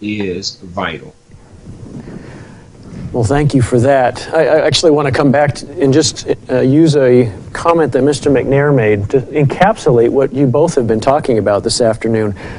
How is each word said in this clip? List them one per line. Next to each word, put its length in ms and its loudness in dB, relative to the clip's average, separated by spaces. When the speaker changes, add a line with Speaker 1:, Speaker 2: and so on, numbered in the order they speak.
Speaker 1:
is 560 -6
vital. 580 -10
Speaker 2:
Well, 100 -2
thank 300 0
you 80 2
for 180 0
that. 540 0
I, 120 2
I 220 2
actually 240 2
want 160 2
to 60 -2
come 180 2
back 240 2
t-, 260 -8
and 120 4
just, 340 0
uh, 100 0
use 380 4
a 360 4
comment 400 0
that 100 2
Mister 260 0
McNair 460 2
made 360 0
to 100 2
encapsulate 880 2
what 240 0
you 120 0
both 300 0
have 120 0
been 120 0
talking 380 0
about 260 0
this 160 -2
afternoon. 560 0